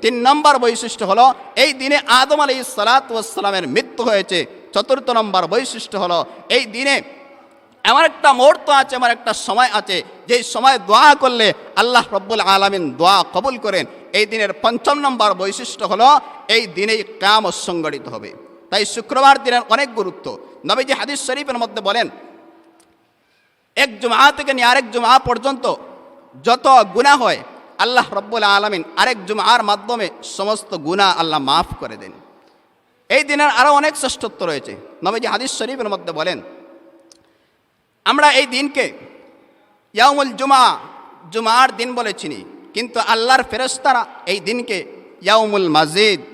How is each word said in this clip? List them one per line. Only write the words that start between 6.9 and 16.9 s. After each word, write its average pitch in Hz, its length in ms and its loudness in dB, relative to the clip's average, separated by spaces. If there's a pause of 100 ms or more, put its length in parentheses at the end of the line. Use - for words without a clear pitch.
এমন 262 200 4
একটা 294 300 4
মুহূর্ত 277 360 4
আছে, 269 260 2
এমন 247 140 0
একটা 233 240 -4
সময় 233 400 0
আছে, 202 300 -4 (240)
যেই 240 160 0
সময় 247 440 2
দোয়া 277 280 6
করলে 240 380 2 (220)
আল্লাহ 233 360 2
রব্বুল 202 280 -4
আলামিন 196 520 0
দোয়া 175 320 4 (100)
কবুল 247 240 -4
করেন। 190 280 -4 (280)
এই 208 120 0
দিনের 208 280 -4
পঞ্চম 240 460 -2
নম্বর 240 340 0
বৈশিষ্ট্য 196 520 -8
হলো, 233 340 4 (280)
এই 226 200 0
দিনেই 202 360 -4